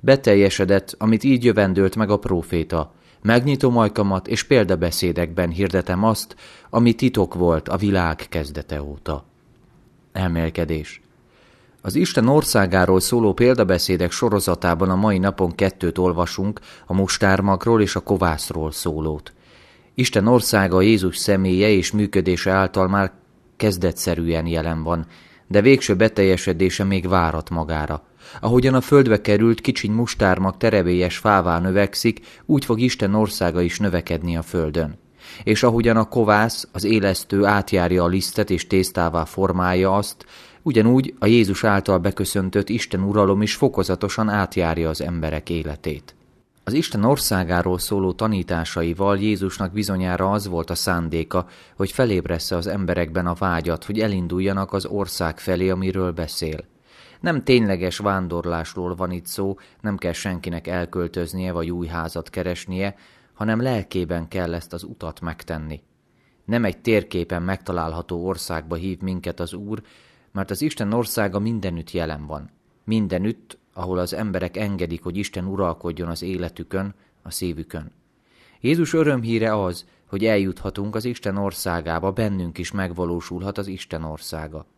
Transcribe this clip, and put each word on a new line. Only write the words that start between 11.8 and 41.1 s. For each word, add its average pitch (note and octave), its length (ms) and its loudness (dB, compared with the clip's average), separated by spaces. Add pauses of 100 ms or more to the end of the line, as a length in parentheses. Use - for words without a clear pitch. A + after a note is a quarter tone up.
Az G2 120 -6
Isten C3+ 340 2
országáról F#2+ 720 4
szóló A2 320 2
példabeszédek F#2 800 2
sorozatában F#2+ 800 0
a F#2 60 2
mai G2+ 220 2
napon F#2 360 0
kettőt F#2 440 0
olvasunk, F2+ 640 0 (260)
a F2+ 80 -4
mustármagról G2 880 2
és G2 140 0
a F#2+ 40 -2
kovászról D#2+ 680 -2
szólót. D#2 640 -6 (640)
Isten A2 320 2
országa G2+ 540 4
Jézus F#2+ 360 4
személye F#2+ 540 2
és F#2 220 2
működése F#2+ 580 2
által F#2+ 380 2
már F#2+ 240 0 (440)
kezdetszerűen E2+ 880 0
jelen E2 360 -2
van, E2 240 -2 (400)
de G2+ 140 4
végső C3 340 6
beteljesedése F#2 880 2
még F#2+ 240 0
várat E2 420 0
magára. D#2 520 -4 (380)
Ahogyan B2+ 340 4
a B2+ 60 4
földbe B2 400 6
került A2+ 400 4
kicsiny G#2+ 320 0
mustármag F#2+ 640 2
terebélyes F2+ 600 2
fává F2+ 400 4
növekszik, G2 680 0 (200)
úgy C#3+ 180 2
fog A2+ 160 0
Isten A2 340 2
országa F#2 460 2
is F2 180 0
növekedni E2+ 580 -2
a E2+ 60 -4
földön. D#2 560 -2 (440)
És G#2+ 200 2
ahogyan A#2 340 4
a A2 120 2
kovász, G#2+ 640 2
az - 120 -6
élesztő G2+ 600 2
átjárja F#2 600 2
a E2+ 40 2
lisztet F#2+ 420 -2
és F2+ 160 -2
tésztává F2 580 0
formálja F#2 720 2
azt, - 300 -4 (360)
ugyanúgy B2+ 560 4